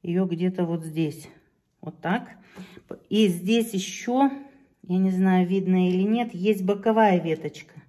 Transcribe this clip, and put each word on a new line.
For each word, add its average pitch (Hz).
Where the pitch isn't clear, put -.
ее 180
где-то 180
вот 165
здесь. 156
Вот -
так. 190
И 214
здесь 196
еще, 247
я 180
не 190
знаю, 185
видно 185
или 185
нет, 226
есть 190
боковая 202
веточка. 156